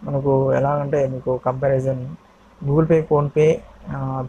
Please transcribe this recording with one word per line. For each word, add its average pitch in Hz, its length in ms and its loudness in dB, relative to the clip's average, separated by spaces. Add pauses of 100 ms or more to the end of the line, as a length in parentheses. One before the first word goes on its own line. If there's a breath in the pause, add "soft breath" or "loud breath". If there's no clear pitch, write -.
మనకు 135 500 2
ఎలా 131 160 2
అంటే 143 380 0
మీకు 127 380 -4
కంపారిజన్ 131 680 -2 (500)
Google 156 260 2
Pay, 160 100 4
PhonePe, 151 520 2 (360)
ఆ, 131 380 -6